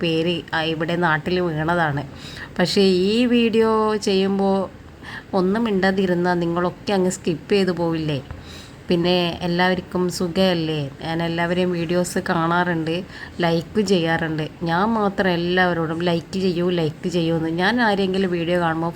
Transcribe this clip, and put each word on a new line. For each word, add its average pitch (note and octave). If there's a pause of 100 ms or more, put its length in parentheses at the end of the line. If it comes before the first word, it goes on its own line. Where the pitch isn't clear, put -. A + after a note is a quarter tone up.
പേര്, E3 (120)
ആ, D#3+
ഇവിടെ D#3+
നാട്ടിൽ E3+
വീണതാണ്. D#3 (540)
പക്ഷേ F#3+
ഈ F#3+
വീഡിയോ A3
ചെയ്യുമ്പോൾ G3 (800)
ഒന്നും G3
മിണ്ടാതിരുന്നാൽ F#3
നിങ്ങളൊക്കെ F3
അങ്ങ് F#3
സ്കിപ്പ് F3
ചെയ്ത് F#3+
പോവില്ലേ? D#3 (640)
പിന്നെ F3
എല്ലാവർക്കും F3+
സുഖമല്ലേ? E3 (120)
ഞാൻ E3
എല്ലാവരെയും E3+
വീഡിയോസ് F3 (100)
കാണാറുണ്ട്, E3+ (360)
ലൈക്ക് E3+
ചെയ്യാറുണ്ട്. E3 (140)
ഞാൻ F3+
മാത്രം G3
എല്ലാവരോടും E3+ (100)
"ലൈക്ക് E3+
ചെയ്യൂ, F3
ലൈക്ക് E3+
ചെയ്യൂ" E3
എന്ന്. D#3+
ഞാൻ F#3+
ആരെങ്കിലും F#3+
വീഡിയോ F3
കാണുമ്പോൾ E3